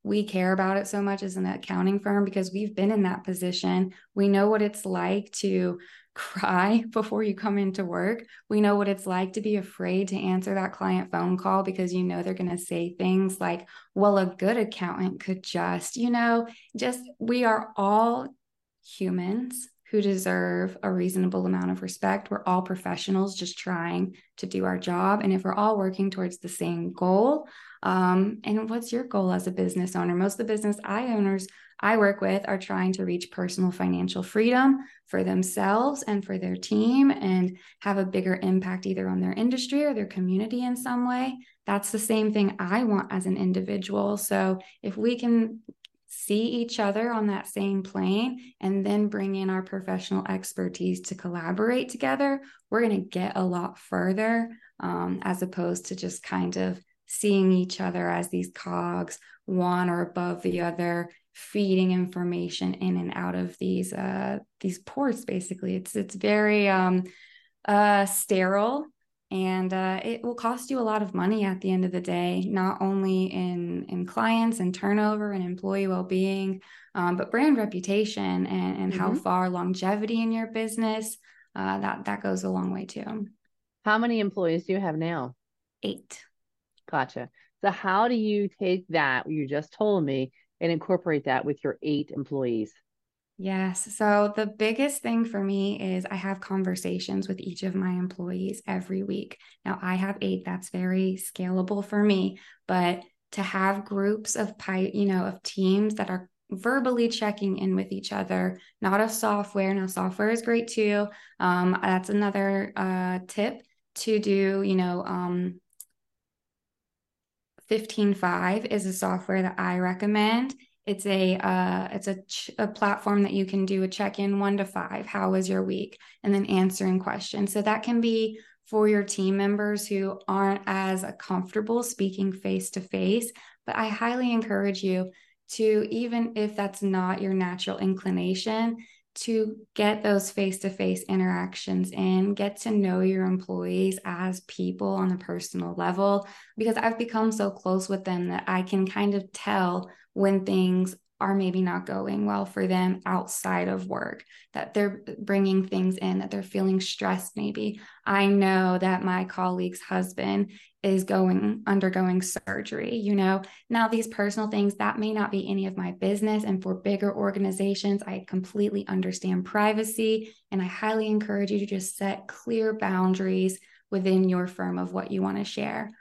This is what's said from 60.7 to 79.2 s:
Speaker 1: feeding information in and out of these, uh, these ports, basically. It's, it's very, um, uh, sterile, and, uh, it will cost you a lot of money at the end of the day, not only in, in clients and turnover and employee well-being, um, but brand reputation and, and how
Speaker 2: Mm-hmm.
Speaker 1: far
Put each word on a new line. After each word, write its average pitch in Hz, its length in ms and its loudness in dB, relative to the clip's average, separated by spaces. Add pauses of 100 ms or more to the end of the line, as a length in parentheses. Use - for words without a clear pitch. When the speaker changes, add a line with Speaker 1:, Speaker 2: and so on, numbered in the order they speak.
Speaker 1:
feeding 190 580 2
information 180 840 -2
in 185 200 0
and - 180 -2
out - 220 -4
of - 220 -4
these, 185 340 -2
uh, - 480 -4 (220)
these 185 180 -4
ports, - 460 -4
basically. 185 500 -4
It's, 185 200 -8
it's 196 200 -6
very, 208 540 4
um, 185 340 4 (640)
uh, 208 380 6
sterile, 202 800 2 (460)
and, 185 420 0
uh, 190 300 0
it 233 200 -6
will 240 120 -4
cost 240 340 -4
you 262 100 0
a - 20 0
lot 214 200 0
of 190 120 -4
money 202 300 2
at 190 160 0
the 190 120 -2
end 185 120 2
of 185 80 0
the 180 80 -2
day, 180 480 -2
not 190 340 0
only 190 440 2
in, 180 640 -4
in 180 160 -4
clients 226 540 2
and 180 140 0
turnover 214 580 0
and 190 120 -4
employee 190 440 -2
well-being, 190 720 0 (320)
um, 180 240 0
but - 140 -4
brand 269 260 4
reputation 196 920 0
and, 185 300 0
and 185 160 -2
how 185 160 0
Speaker 2:
Mm-hmm. 247 100 0
Speaker 1:
far 185 300 2